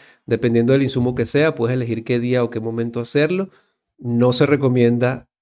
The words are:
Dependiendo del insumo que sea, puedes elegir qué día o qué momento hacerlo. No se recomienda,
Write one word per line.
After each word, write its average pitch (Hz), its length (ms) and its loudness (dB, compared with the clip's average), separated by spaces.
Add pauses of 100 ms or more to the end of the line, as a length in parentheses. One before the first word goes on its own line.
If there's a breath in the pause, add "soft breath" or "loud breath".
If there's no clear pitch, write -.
(240 loud breath)
Dependiendo 117 480 2
del 139 120 4
insumo 127 300 -2
que 120 120 -2
sea, 151 280 0
puedes 123 200 -2
elegir 117 300 -4
qué 120 160 -2
día 123 240 0
o 117 60 -4
qué 117 100 -8
momento 117 400 -6
hacerlo. 160 500 -2 (480 soft breath)
No 120 340 2
se 143 140 2
recomienda, 123 840 2 (140)